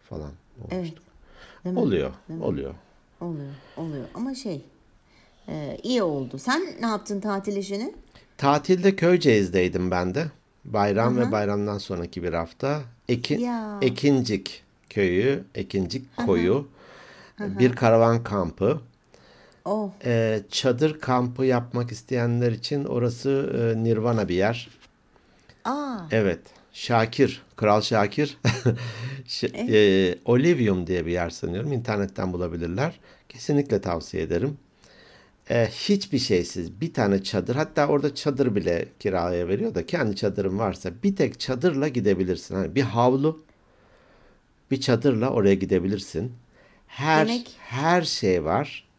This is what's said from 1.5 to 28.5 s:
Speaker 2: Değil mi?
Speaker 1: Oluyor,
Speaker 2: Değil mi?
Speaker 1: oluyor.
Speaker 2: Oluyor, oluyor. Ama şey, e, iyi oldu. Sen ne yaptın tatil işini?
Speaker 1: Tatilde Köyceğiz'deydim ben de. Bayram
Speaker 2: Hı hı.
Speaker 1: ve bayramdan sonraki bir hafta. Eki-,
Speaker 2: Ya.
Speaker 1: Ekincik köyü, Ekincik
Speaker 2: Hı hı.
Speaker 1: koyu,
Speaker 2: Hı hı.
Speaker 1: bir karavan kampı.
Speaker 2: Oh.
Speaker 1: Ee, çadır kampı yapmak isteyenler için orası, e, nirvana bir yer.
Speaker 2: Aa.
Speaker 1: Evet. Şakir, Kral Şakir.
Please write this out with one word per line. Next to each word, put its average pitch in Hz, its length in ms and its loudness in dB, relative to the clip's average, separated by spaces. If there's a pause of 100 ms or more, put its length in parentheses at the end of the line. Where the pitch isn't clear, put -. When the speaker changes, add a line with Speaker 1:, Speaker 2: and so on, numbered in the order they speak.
Speaker 2:
Değil 180 100 -4
mi? 240 60 0
Speaker 1:
Oluyor, 85 320 0 (160)
Speaker 2:
Değil 160 120 -10
mi? 156 40 -8
Speaker 1:
oluyor. 67 300 -4 (460)
Speaker 2:
Oluyor, 147 320 -8 (240)
oluyor. 151 280 -8 (100)
Ama 262 200 -6
şey, 220 300 -8 (840)
e, 151 340 -8
iyi 233 200 0
oldu. 139 360 -2
Sen 277 240 0 (180)
ne 233 60 -2
yaptın 202 340 -4
tatil 202 360 -4
işini? 202 380 -6 (440)
Speaker 1:
Tatilde 180 580 2
Köyceğiz'deydim 98 920 4
ben 90 240 0
de. 160 120 -2 (380)
Bayram 107 520 2
Speaker 2:
Hı 123 60 2
hı. 117 40 2
Speaker 1:
ve 101 60 0
bayramdan 101 460 0
sonraki 87 440 -6
bir 85 100 -2
hafta. 135 500 -4 (260)
Eki-, 123 320 0
Speaker 2:
Ya. 226 420 -4
Speaker 1:
Ekincik 127 840 0 (260)
köyü, 101 540 2 (100)
Ekincik 95 520 -4 (100)
Speaker 2:
Hı 240 60 -4
hı. - 40 0
Speaker 1:
koyu, 95 420 2 (680)
Speaker 2:
Hı 208 80 -8
hı. 98 140 -8
Speaker 1:
bir 123 180 6
karavan 117 480 4
kampı. 101 560 -2 (840)
Speaker 2:
Oh. 202 260 -2 (140)
Speaker 1:
Ee, 113 360 2 (100)
çadır 135 500 0
kampı 123 440 0
yapmak 120 480 0
isteyenler 120 600 0
için 139 320 -4
orası, 131 680 0 (260)
e, 113 60 0
nirvana 113 440 2
bir 87 60 0
yer. 107 340 0 (960)
Speaker 2:
Aa. 269 340 -4 (120)
Speaker 1:
Evet. 101 300 2 (320)
Şakir, 117 680 0 (140)
Kral 107 240 4
Şakir. 107 580 0 (440)